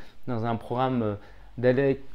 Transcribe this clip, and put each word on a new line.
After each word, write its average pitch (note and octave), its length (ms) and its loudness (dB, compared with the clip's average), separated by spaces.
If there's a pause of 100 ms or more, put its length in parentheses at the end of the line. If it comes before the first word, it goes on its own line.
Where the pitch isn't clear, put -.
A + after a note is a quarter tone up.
(280)
dans A#2 180 -2
un A#2 100 0
programme, B2 480 0
euh, G#2 120 0 (420)
d'aller, C3 440 4 (120)